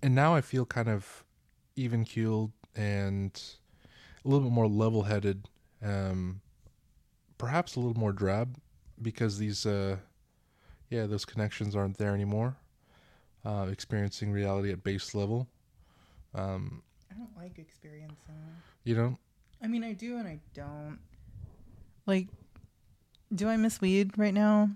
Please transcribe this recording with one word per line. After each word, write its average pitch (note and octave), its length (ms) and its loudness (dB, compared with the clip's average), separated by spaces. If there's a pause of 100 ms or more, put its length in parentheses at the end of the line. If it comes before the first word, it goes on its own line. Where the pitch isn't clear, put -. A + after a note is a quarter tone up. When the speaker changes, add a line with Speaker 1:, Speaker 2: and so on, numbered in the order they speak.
Speaker 1:
and C3 120 4
now D3+ 200 6
I D3 60 4
feel B2+ 240 0
kind A#2 240 -2
of G#2 340 -4 (520)
even A#2+ 300 0
keeled A2 460 0 (240)
and G2 560 0 (920)
a - 40 -2
little C#3 200 4
bit A#2+ 60 2
more A2+ 140 6
level-headed, G#2 800 2 (360)
um, F#2+ 580 -2 (960)
perhaps D3+ 380 -2
a B2+ 40 -2
little A#2 200 0
more G#2+ 120 2
drab G2+ 460 0 (440)
because A2 360 -2
these, G#2 280 -4
uh, G2 320 0 (920)
yeah, A2+ 160 -2
those G#2 200 -2
connections G#2+ 500 -4
aren't G2 220 0
there G#2 160 0
anymore. G#2 420 0 (880)
Uh, G#2 280 -2
experiencing G2+ 600 -2
reality G2+ 400 0
at F2+ 120 -8
base G2 320 -4
level. A2 320 -2 (880)
Um, F#2+ 480 -6 (280)
Speaker 2:
I F#3 40 -20
don't A3 200 -16
like F3+ 220 -16
experiencing D3+ 580 -20 (140)
it. D#3+ 320 -18 (280)
Speaker 1:
You A#2 60 2
don't? A#2+ 220 0 (460)
Speaker 2:
I A3+ 40 -4
mean, A#3 160 -2
I A3+ 100 -6
do A#3 240 -8
and A3 100 -6
I D3+ 120 -12 (140)
don't. D3 460 -12 (1080)
Like, F#3+ 220 2 (1080)
do G3+ 160 0
I A3+ 80 2
miss A3 240 2
weed G3 360 4
right G#3 160 4
now? G#3 420 6